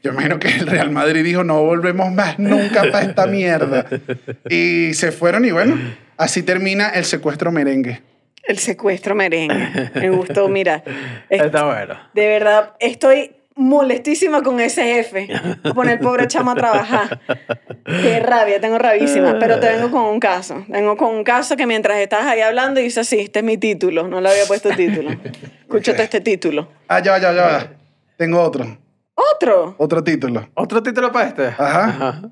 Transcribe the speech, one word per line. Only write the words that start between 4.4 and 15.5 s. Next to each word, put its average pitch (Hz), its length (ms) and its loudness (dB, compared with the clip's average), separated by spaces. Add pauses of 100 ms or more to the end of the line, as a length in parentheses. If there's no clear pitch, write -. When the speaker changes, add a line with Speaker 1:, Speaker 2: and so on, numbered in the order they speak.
Speaker 1:
Y 170 460 0
se 165 160 0
fueron 180 340 2
y 220 60 2
bueno, 180 260 2 (400)
así 160 240 0
termina 190 480 0
el 175 160 -2
secuestro 156 460 -2
merengue. 135 500 0 (420)
Speaker 2:
El 196 140 -2
secuestro 196 560 -2
merengue. 165 800 -2
Me 185 160 -2
gustó, 185 400 0
mira. 180 340 0 (220)
Speaker 3:
<laughs> 120 240 -14
Está 147 160 2
Speaker 2:
Est-, 151 180 0
Speaker 3:
bueno. 110 300 -4 (220)
Speaker 2:
de 208 120 2
verdad, 214 520 2
estoy 269 540 2 (220)
molestísima 277 840 2
con 262 180 0
ese 240 240 0
jefe. 226 440 -2 (340)